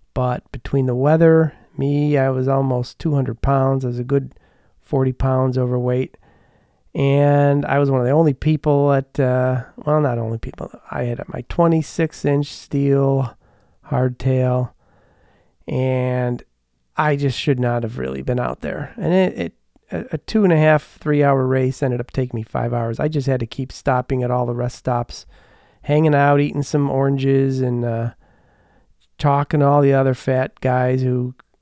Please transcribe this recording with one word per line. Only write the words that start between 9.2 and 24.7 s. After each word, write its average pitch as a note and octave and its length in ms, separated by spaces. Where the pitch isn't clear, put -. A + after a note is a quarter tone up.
well, D3+ 260
not A#2+ 160
only A2+ 180
people. - 340
I C3 140
had A#2+ 220
my - 220
twenty-six E3 800
inch C#3+ 220
steel C#3 840
hardtail, B2+ 840
and B2+ 760
I D3+ 220
just C#3 220
should C3 200
not A#2+ 240
have A#2 140
really C3 240
been C3 180
out B2 220
there. - 360
And F3+ 180
it, F#3 240
it, - 160
a, F3 220
a D#3 60
two - 260
and F3+ 80
a D#3 60
half, D#3 400
three D3 240
hour C3+ 240
race C3 360
ended B2 180
up A#2+ 100
taking B2+ 280
me A2 40
five A#2+ 320
hours. A#2 260
I D3+ 80
just C#3+ 180
had C3 140
to B2 60
keep - 260
stopping B2+ 500
at B2 80
all B2 140
the A#2+ 100
rest B2 220